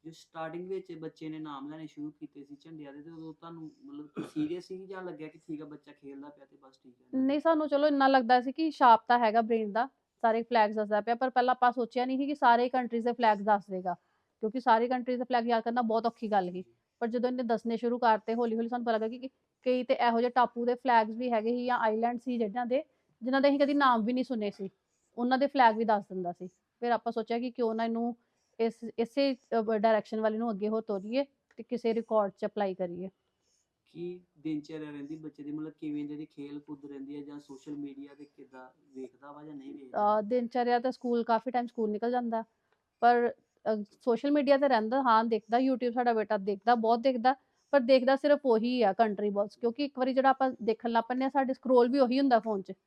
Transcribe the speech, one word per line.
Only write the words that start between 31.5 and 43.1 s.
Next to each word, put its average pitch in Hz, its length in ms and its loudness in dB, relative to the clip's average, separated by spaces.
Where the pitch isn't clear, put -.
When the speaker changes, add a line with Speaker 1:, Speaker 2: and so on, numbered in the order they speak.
Speaker 2:
ਕਿਸੇ 226 300 -2
ਰਿਕਾਰਡ 214 440 0
'ਚ - 80 -4
ਅਪਲਾਈ 202 300 -2
ਕਰੀਏ। 180 340 -8
Speaker 1:
ਕੀ 175 260 -10
ਦਿਨਚਰਿਆ 151 540 -8
ਰਹਿੰਦੀ 143 240 -12
ਬੱਚੇ 156 280 -16
ਦੀ, 147 80 -10
ਮਤਲਬ 151 280 -8
ਕਿਵੇਂ 147 260 -6
ਦੀ 147 80 -10
ਇਹਦੀ 151 120 -12
ਖੇਲ 143 340 -14
ਕੁੱਦ 147 260 -16
ਰਹਿੰਦੀ 139 300 -12
ਹੈ 147 60 -10
ਜਾਂ 147 180 -14
ਸੋਸ਼ਲ 143 360 -14
ਮੀਡੀਆ 143 380 -12
ਤੇ 143 120 -20
ਕਿੱਦਾਂ 131 440 -20
ਵੇਖਦਾ 131 380 -14
ਵਾ 147 120 -18
ਜਾਂ 160 120 -16
ਨਹੀਂ 277 180 -14
ਵੇਖਦਾ? 208 440 0
Speaker 2:
ਅਹ, 214 40 0
ਦਿਨਚਰਿਆ 240 580 0
ਤਾਂ 254 120 -2
ਸਕੂਲ, 240 320 -2
ਕਾਫੀ 233 280 0
ਟਾਈਮ 240 160 -2
ਸਕੂਲ 220 220 -4
ਨਿਕਲ 214 220 -2
ਜਾਂਦਾ, 233 320 -2
ਪਰ, 240 300 6